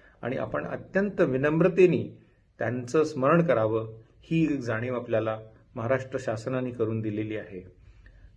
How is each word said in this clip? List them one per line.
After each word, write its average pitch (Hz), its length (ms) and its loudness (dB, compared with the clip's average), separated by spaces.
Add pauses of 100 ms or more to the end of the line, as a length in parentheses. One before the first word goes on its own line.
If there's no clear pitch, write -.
(220)
आणि 127 160 -4
आपण 147 280 -4
अत्यंत 190 560 -2
विनम्रतेने 156 1000 2 (360)
त्यांचं 123 440 0
स्मरण 151 400 4
करावं 113 500 0 (280)
ही 165 320 0
एक 135 60 -2
जाणीव 117 360 -4
आपल्याला 110 440 -2 (360)
महाराष्ट्र 123 460 -2
शासनाने 123 500 -4
करून 110 300 -2
दिलेली 107 360 -4
आहे. 92 340 -12 (640)